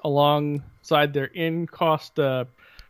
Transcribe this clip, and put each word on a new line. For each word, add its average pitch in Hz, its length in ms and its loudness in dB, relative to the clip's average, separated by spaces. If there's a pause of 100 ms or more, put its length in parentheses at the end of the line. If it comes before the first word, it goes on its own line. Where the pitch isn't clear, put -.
Alongside 147 1080 0
their 139 100 -2
in-cost, 165 920 -4
uh, 131 260 0 (460)